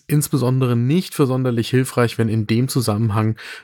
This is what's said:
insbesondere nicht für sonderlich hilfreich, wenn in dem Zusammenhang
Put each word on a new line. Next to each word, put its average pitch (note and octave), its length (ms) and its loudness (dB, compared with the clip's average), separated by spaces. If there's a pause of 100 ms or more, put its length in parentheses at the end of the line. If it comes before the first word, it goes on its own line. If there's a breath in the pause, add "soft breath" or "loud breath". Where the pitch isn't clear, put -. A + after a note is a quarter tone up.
insbesondere C3 720 0
nicht C#3 380 0
für D3 120 2
sonderlich B2+ 420 0
hilfreich, B2 480 0
wenn A#2 120 0
in G#2+ 180 0
dem A#2+ 220 0
Zusammenhang A2 680 0 (280 loud breath)